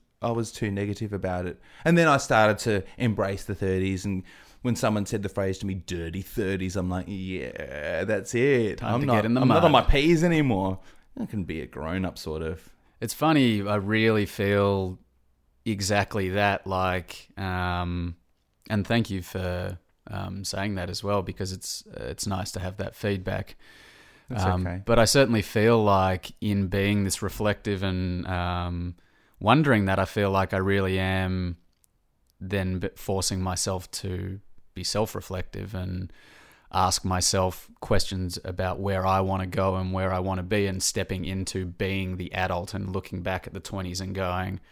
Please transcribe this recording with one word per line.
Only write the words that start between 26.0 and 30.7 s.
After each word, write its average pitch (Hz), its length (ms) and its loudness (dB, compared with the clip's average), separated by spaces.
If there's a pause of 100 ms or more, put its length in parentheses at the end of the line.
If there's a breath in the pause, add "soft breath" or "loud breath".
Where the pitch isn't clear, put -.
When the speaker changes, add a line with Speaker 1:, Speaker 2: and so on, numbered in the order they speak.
Speaker 2:
in 101 280 0
being 101 360 2
this 95 180 -2
reflective 101 600 -2
and, 92 440 -2
um, 87 680 -4 (460 soft breath)
wondering 117 460 6
that, 95 120 2
I 95 60 2
feel 101 260 0
like 95 220 2
I 98 60 0
really 95 400 2